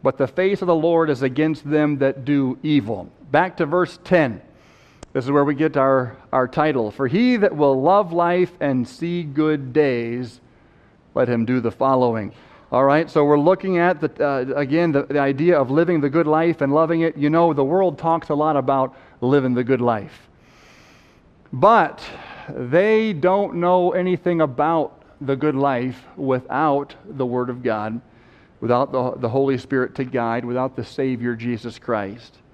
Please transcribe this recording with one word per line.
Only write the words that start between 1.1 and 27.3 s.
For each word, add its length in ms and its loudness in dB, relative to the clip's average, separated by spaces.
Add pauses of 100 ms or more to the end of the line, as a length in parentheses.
is 120 -2
against 460 -2
them 300 0
that 260 -2
do 380 0
evil." 480 -2 (220)
Back 240 0
to 100 -2
verse 380 -2
ten. 360 0 (720)
This 120 -4
is 60 -4
where 140 4
we 120 -2
get 200 0
our, 400 2 (160)
our 140 0
title. 460 -2
"For 160 -4
he 280 2
that 200 0
will 260 2
love 300 2
life 480 0
and 260 -2
see 380 -6
good 480 -2
days, 680 -2 (760)
let 120 2
him 160 0
do 140 0
the 140 -2
following." 600 0 (380)
All 140 2
right, 260 2
so 120 2
we're 160 4
looking 380 2
at, 240 2
the, 260 -2
uh, 320 -2
again, 340 0
the, 100 2
the 160 -2
idea 420 2
of 100 0
living 300 2
the 80 0
good 180 2
life 360 0
and 100 0
loving 300 2
it. 160 -2
You 100 0
know, 240 4
the 100 0
world 360 0
talks 320 -2
a 40 0
lot 220 0
about 380 0 (260)
living 320 2
the 100 0
good 200 0
life. 480 -4 (1200)
But 500 4 (460)
they 640 0
don't 440 0
know 360 2
anything 480 -2
about 600 -2 (180)
the 160 -2
good 180 -2
life 480 -2 (140)
without 800 -2 (100)
the 220 -6
Word 240 -4